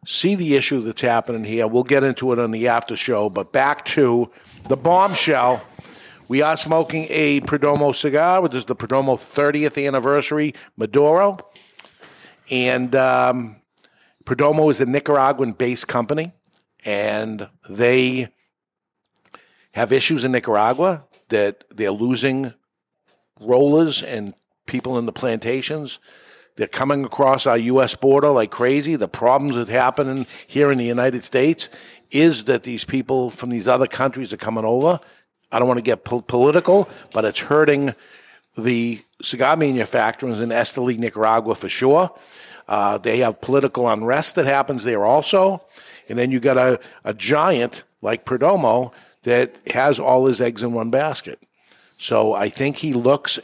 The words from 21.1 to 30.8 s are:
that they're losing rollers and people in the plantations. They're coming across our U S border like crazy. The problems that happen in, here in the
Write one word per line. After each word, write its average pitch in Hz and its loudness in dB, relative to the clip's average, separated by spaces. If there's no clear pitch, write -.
that 101 -2
they're 104 -4
losing 127 -2
rollers 143 4
and 107 -10
people 127 -6
in 117 -4
the 110 -6
plantations. 127 -6
They're 107 -2
coming 139 -2
across 135 2
our 120 4
U 123 2
S 123 0
border 139 4
like 120 2
crazy. 139 0
The 104 -2
problems 135 0
that 120 -4
happen 127 0
in, 131 -8
here 143 2
in 135 0
the 123 -2